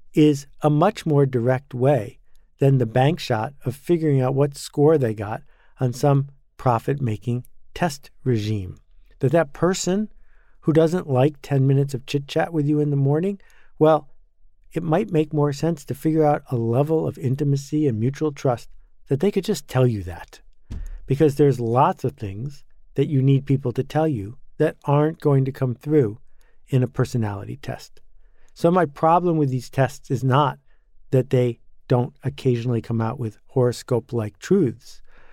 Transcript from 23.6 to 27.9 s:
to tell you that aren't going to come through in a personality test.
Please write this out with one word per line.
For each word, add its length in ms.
to 100
tell 240
you 320
that 260
aren't 360
going 240
to 80
come 220
through 460
in 140
a 60
personality 680
test. 440